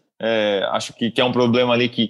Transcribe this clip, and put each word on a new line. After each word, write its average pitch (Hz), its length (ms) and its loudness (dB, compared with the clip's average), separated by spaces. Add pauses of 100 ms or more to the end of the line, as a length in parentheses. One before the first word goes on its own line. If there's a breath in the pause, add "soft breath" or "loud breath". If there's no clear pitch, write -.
(200)
é, 107 520 0
acho - 220 -6
que, 117 180 -4
que 131 100 -2
é - 20 2
um 123 80 0
problema 123 440 2
ali 120 120 0
que 117 220 -2